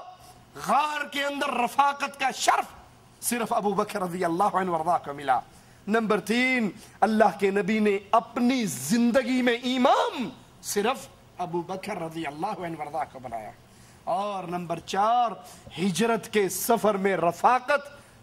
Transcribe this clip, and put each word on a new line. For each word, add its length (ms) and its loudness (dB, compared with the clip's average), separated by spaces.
غار 380 2
کے 200 -4
اندر 280 -2
رفاقت 640 0
کا 120 0
شرف 340 2
صرف 300 -2
ابو 200 2
بکر 280 -2
رضی 240 -2
اللہ 180 2
عنہ 260 2
وارضا 280 2
کو 160 -6
ملا۔ 260 0
نمبر 320 2
تین، 500 2
اللہ 400 4
کے 120 2
نبی 280 0
نے 180 2
اپنی 540 2
زندگی 760 0
میں 220 2
امام 640 2
صرف 460 -2
ابو 240 -4
بکر 400 -8
رضی 240 -8
اللہ 400 -6
عنہ 140 -8
وارضا 240 -6
کو 160 -12
بنایا۔ 320 -10
اور 400 -4
نمبر 360 -6
چار، 520 2
ہجرت 540 0
کے 160 2
سفر 440 2
میں 240 0
رفاقت 840 2